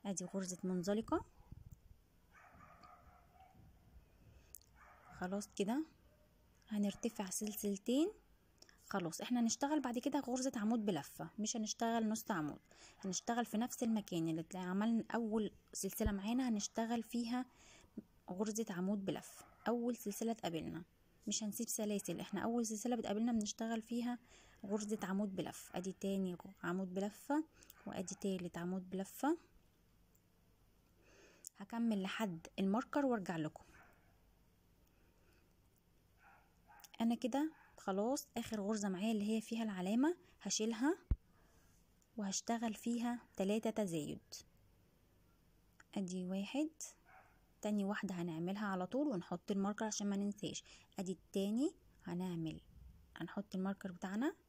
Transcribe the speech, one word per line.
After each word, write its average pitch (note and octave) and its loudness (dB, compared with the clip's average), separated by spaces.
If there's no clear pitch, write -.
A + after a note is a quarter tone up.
ادي F#3+ -2
غرزة F3+ -4
منزلقة. G3 2
خلاص F#3+ -2
كده A#3 2
هنرتفع G3+ 0
سلسلتين. G#3+ 2
خلاص F3 -2
احنا A#3+ 2
هنشتغل C#4 4
بعد B3 -2
كده C#4+ 2
غرزة B3+ 0
عمود G#3+ 2
بلفة، E3 -2
مش G#3+ -2
هنشتغل A3+ 2
نص A3 -2
عمود، D3+ 0
هنشتغل A3+ 0
في G#3+ 0
نفس B3 0
المكان G3 2
اللي D#3+ 0
عملنا G3+ 2
اول A3 2
سلسلة G#3+ 0
معانا، A#3 0
هنشتغل A3+ 0
فيها A#3+ -2
غرزة G#3 -2
عمود F#3+ 0
بلفة. - -6
اول A#3+ 2
سلسلة A3+ -2
اتقابلنا E3 -2
مش A3 0
هنسيب G#3+ -4
سلاسل، G#3 0
احنا - -2
اول A#3 2
سلسلة A3+ 0
بتقابلنا A3+ 2
بنشتغل A3+ 0
فيها A#3+ -2
غرزة G#3+ 0
عمود F#3+ 0
بلفة. - -4
ادي F#3 -4
تاني F#3+ 0
غ-، - -12
عمود F3+ 0
بلفة، G#3 0
وادي F#3 -4
تالت F3+ -2
عمود F#3 -2
بلفة. G3 0
هكمل A3 2
لحد F#3+ -2
الماركر A3+ 4
وارجع F#3+ 2
لكم. D#3 -4
انا A#3 4
كده C4+ 2
خلاص G#3+ 0
اخر A3+ -4
غرزة G#3 0
معايا G3 0
اللي G#3+ 2
هي G#3+ 2
فيها A3+ -2
العلامة A3 4
هشيلها A#3 2
وهشتغل A3 -2
فيها A#3+ 0
تلاتة G#3+ 2
تزايد. E3 -2
ادي F#3 -2
واحد، G3+ 0
تاني G#3 2
واحدة G3 -2
هنعملها F3 -2
على F#3 0
طول C#4 2
ونحط F3+ -2
الماركر G3+ 2
عشان G#3+ -2
ما G3+ 2
ننساش. G3+ -2
ادي F#3+ -2
التاني G#3+ 0
هنعمل، F3 -2
هنحط - -6
الماركر F#3+ -2
بتاعنا G#3 -2